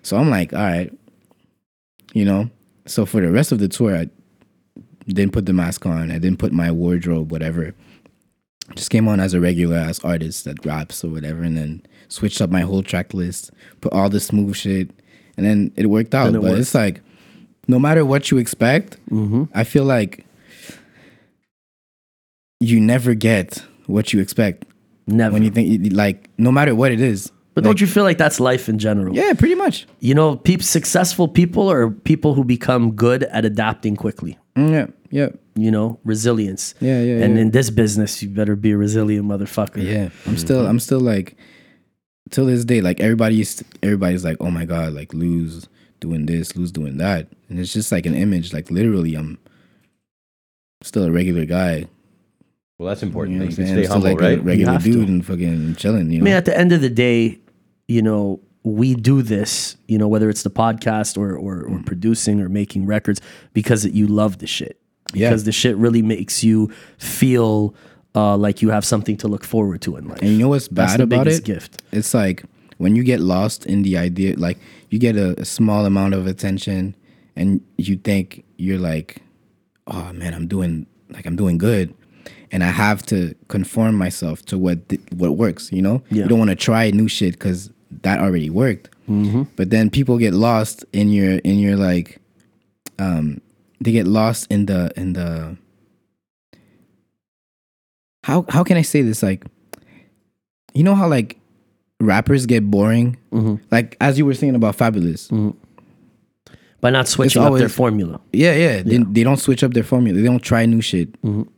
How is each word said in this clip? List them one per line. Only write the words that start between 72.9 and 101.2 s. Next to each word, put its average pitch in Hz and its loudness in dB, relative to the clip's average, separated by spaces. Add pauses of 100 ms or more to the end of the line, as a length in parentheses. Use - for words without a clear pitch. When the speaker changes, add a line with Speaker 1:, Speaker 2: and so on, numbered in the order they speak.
Speaker 1:
you 120 2
get 123 2
lost 92 -2
in 101 0
the 95 0
idea, 90 -2
like, 87 -4 (320)
you 107 -2
get 117 2
a, 95 -2
a - -8
small 104 0
amount 98 0
of 95 -2
attention 95 -6 (440)
and 95 0 (160)
you 95 -2
think 98 -4 (140)
you're 95 -4
like, 80 -6 (680)
"Oh 87 -10
man, 87 -8
I'm 82 -8
doing, 87 -4 (240)
like, - -20
I'm 85 -6
doing 90 0
good 98 0 (580)
and 92 -2
I - 0
have 104 0
to 90 -2 (140)
conform 110 0
myself 87 -4
to 98 -4
what 90 -2
th-, - -4 (140)
what 85 0
works," 104 -2
you 92 -2
know? 107 0 (100)
Speaker 2:
Yeah. 104 0
Speaker 1:
You 90 0
don't 113 4
wanna 104 2
try 113 2
new 107 2
shit 92 -2
'cause 95 -6 (320)
that 95 0
already 87 0
worked. 107 -2 (200)
Speaker 2:
Mm-hmm. 104 0 (120)
Speaker 1:
But 95 -2
then 110 2
people 123 2
get 113 2
lost 110 0
in 104 2
your, 95 2
in 98 2
your, 101 2
like, 90 -2 (800)
um, 78 -4 (400)
they 110 0
get 110 2
lost 110 0
in 104 2
the, 90 -2
in 92 -6
the, 85 -6 (2750)
how, 175 0
how 165 2
can 180 2
I 165 4
say 151 2
this? 110 0
Like, 95 -2 (1300)
you 147 2
know 196 4
how, 196 2
like, 131 0 (600)